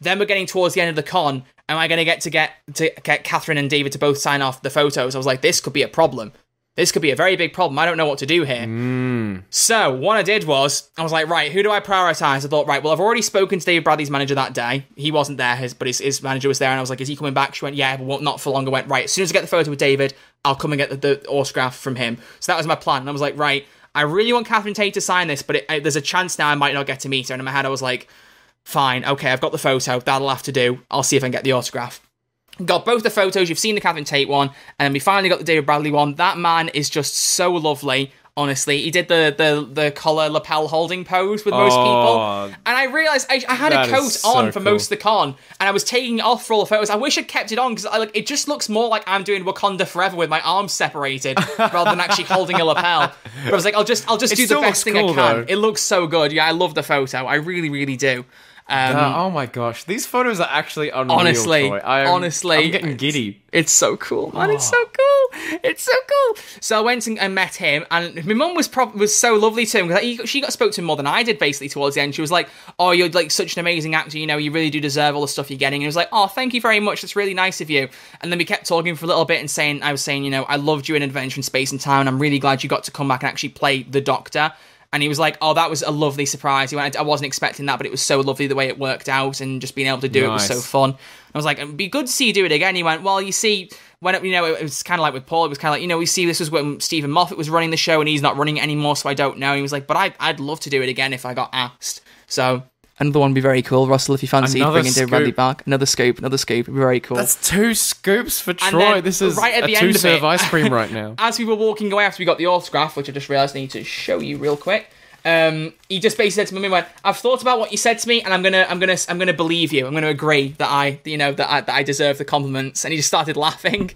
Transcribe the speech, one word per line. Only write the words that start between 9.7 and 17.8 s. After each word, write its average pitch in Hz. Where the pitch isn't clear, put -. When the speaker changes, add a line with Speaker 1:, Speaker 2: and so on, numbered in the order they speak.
Speaker 1:
what 160
I 202
did 196
was, 143
I 160
was 160
like, 160
"Right, 156
who 190
do 214
I 202
prioritize?" 170
I 143
thought, 147
"Right, 143
well, 151
I've 156
already 226
spoken 190
to 156
David 170
Bradley's 151
manager 139
that 131
day. 127
He 147
wasn't 143
there, 123
his, 127
but 131
his, 123
his 135
manager 131
was 135
there." 135
And 135
I -
was 127
like, 131
"Is 131
he 147
coming 139
back?" 139
She -
went, 143
"Yeah, 135